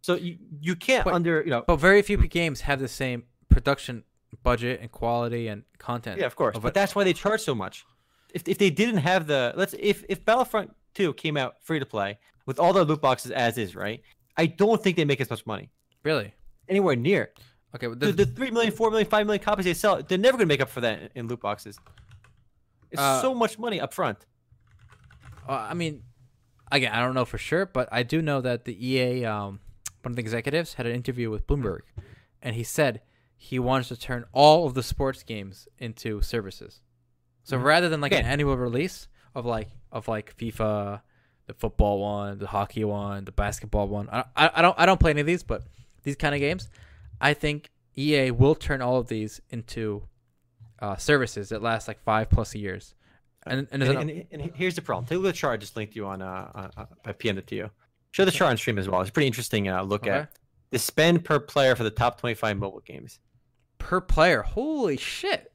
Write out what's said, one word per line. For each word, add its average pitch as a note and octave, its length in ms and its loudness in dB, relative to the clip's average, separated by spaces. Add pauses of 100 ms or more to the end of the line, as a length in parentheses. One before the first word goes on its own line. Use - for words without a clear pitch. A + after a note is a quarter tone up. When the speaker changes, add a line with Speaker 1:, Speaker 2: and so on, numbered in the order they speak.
Speaker 1:
So F3+ 140 0
you, F3 220 -8 (240)
you F3 140 -2
can't A#3+ 300 2
Speaker 2:
But F3+ 80 2
Speaker 1:
under, E3+ 280 2
you E3+ 80 -4
know. A#2+ 160 0
Speaker 2:
But E3+ 120 4
very F#3+ 240 8
few G3+ 160 0
games E3 440 0
have C#3 180 -2
the C3+ 80 -4
same B2 360 -4 (260)
production C3+ 540 4 (400)
budget A#2+ 380 0
and A2+ 100 -16
quality A#2 560 -2
and G#2 160 -10 (140)
content A2+ 420 -8
Speaker 1:
Yeah, E3 80 0
of - 80 -6
course. A#2+ 220 0
Speaker 2:
of G#2+ 40 -8
Speaker 1:
But A#2+ 80 -2
Speaker 2:
it. - 60 -8
Speaker 1:
that's G3 200 2
why G3+ 80 2
they F#3 100 4
charge G#3+ 280 -2
so C#3+ 140 -2
much. G2 300 -8 (480)
If, - 140 -8
if F#3 100 -2
they G3 120 6
didn't G#3+ 280 2
have E3 300 2
the, C3 280 2
let's, F#3+ 240 -2
if, - 300 0
if - 160 -4
Battlefront A3+ 500 0 (180)
two F3 200 0
came D3+ 240 -4
out C3 260 -2
free D#3+ 160 -2
to C3+ 60 -6
play G2+ 340 -4 (260)
with C3+ 140 -6
all E3+ 140 6
the F#3 100 6
loot D3+ 180 2
boxes B2+ 300 0
as A#2+ 260 0
is, F#2 180 -4
right? G2 260 -6 (360)
I E3 100 4
don't G#3 360 2
think F3+ 140 2
they D#3+ 80 2
make C#3+ 160 2
as B2 80 -4
much A2+ 160 -8
money. G#2 260 -10 (320)
Speaker 2:
Really? C#3 300 -2 (340)
Speaker 1:
Anywhere F#3+ 280 4
near. C3 360 2 (420)
Speaker 2:
Okay, B2+ 140 -8
but A#2 120 -8
Speaker 1:
The, C#3+ 80 2
Speaker 2:
the G3 180 4
Speaker 1:
the - 0 -
three A#3+ 260 -4
million, A3+ 220 2
four A3 180 2
million, G#3+ 180 2
five G#3+ 160 4
million G#3 180 0
copies G3+ 220 0
they F3+ 80 2
sell, F3 300 2
they're F#3 140 0
never B3 200 6
gonna G#3 100 4
make C#3+ 140 4
up C3 80 0
for B2+ 120 -6
that G#2+ 200 0
in, G2+ 140 -16
in A#2 120 -8
loot A#2+ 120 -6
boxes. G2+ 400 -6 (1120)
It's C#3 100 -4
Speaker 2:
Uh, C3+ 200 4
Speaker 1:
so C4 120 2
much A3+ 240 0
money A3 220 -4
up - 140 -6
front. C3 320 -4 (1200)
Speaker 2:
Uh, B2 220 -4
I C#3 40 -6
mean, E3+ 300 -4 (680)
again, B2+ 200 2
I A2+ 80 0
don't B2+ 140 0
know B2+ 100 0
for A#2 140 -6
sure, F3+ 280 0
but B2+ 260 -2
I B2 120 0
do D#3+ 180 0
know C#3+ 200 0
that B2 240 -4
the A#2 100 -10 (180)
E C3 60 2
A, B2+ 320 0
um, G2+ 300 -6 (400)
one B2 100 -8
of A#2+ 60 -6
the B2 40 -4
executives, A#2 520 -4
had B2 120 -6
an A#2 80 -2
interview B2 380 -4
with G#2+ 160 -6
Bloomberg, B2 340 -2 (600)
and A2+ 140 -6
he A#2 80 -6
said A#2+ 380 0 (360)
he - 220 -8
wants B2+ 300 0
to A#2+ 80 -10
turn A#2+ 360 -8
all D3+ 320 8
of B2+ 80 -2
the B2+ 100 -2
sports - 400 -4
games G2 440 -12 (100)
into A2 440 -6
services. - 600 -6 (640)
So C3+ 140 -4
Speaker 1:
Mm-hmm. B2 80 0
Speaker 2:
rather E3 240 6
than, D#3 120 -2
like, C#3+ 100 0
an C3 140 4
Speaker 1:
Yeah. B2 60 0
Speaker 2:
annual C#3+ 260 2
release B2 500 -4 (280)
of, A#2+ 100 -8
like, A2 240 -4 (220)
of, A2+ 160 -8
like, A2 280 -6
fifa, G#2 680 -4 (440)
the A2+ 80 -16
football G#2 480 2
one, G2+ 380 -4
the G2+ 80 -8
hockey G#2 360 -2
one, G2+ 420 -4
the G2 60 -14
basketball G#2 560 -2
one, G2+ 240 -6
I, B2 120 -4 (120)
I, D#3 200 6
I E3 80 4
don't, F3+ 160 6
I F3 80 8
don't F#3 120 6
play D#3+ 120 6
any D3 100 0
of C#3+ 60 0
these, F3 160 -2
but - 200 -6 (380)
these C#3+ 140 -6
kind C#3+ 180 -2
of C#3+ 80 -2
games, D#3 280 -4 (520)
I D3 140 4
think D3 340 -6 (260)
E D3 200 2
A C3 160 2
will C3+ 240 6
turn C#3 260 -4
all B2+ 160 0
of A#2 120 -2
these G#2+ 320 -6 (100)
into, A2+ 560 -8 (720)
uh, G2+ 160 -6
services A#2 540 0
that G#2+ 120 -6
last, A2+ 260 -2
like, G#2+ 160 -14
five A2 280 2
plus A#2 240 2
years. F#2+ 400 -10 (500)
And, C3 140 -4
and, C#3 140 -8
Speaker 1:
And, C3+ 80 -2
Speaker 2:
there's C3 140 2
an D3+ 140 -4
Speaker 1:
and, D#3 320 -12
and E3+ 140 -10
here's F3 200 -2
the F3 60 -6
problem. A#2 240 -4
Take E3 120 -4
a - 20 -2
look F#3+ 100 0
at E3+ 60 -4
the - 20 -12
chart C3+ 160 -2
I A2+ 40 -4
just G#2 180 -14
linked G#2+ 200 -8
you G#2 120 -8
on, F#2+ 160 -8
uh, F#2 320 -10
on, F#2+ 220 -12
uh, G#2+ 80 -14 (200)
I A2 60 -10
P - 180 -4
M'd F#2+ 80 -2
it F#2+ 100 -12
to - 80 -10
you. G2+ 140 -8 (400)
Show G3 160 4
the F#3 60 4
chart F3+ 180 2
on A#2 80 2
stream G#2+ 220 -2
as F#2+ 100 -4
well. F#2 120 2
It's F#2+ 100 -4
a - 20 -20
pretty D3 140 2
interesting, A2 420 -2
uh, F#2 140 -2
look G2 200 -2
Speaker 2:
Okay. G#2 80 -2
Speaker 1:
at D3 200 -2 (400)
the B2 80 -2
spend E3+ 460 4
per D3 140 2
player C3 360 4
for A#2+ 80 -4
the G#2+ 80 0
top A#2+ 280 0
twenty-five A2 380 -2
mobile G2 220 -8
games. - 400 -20 (580)
Speaker 2:
Per F3+ 240 -4
player? D#3 400 4
Holy A#3+ 560 -2
shit. - 580 -6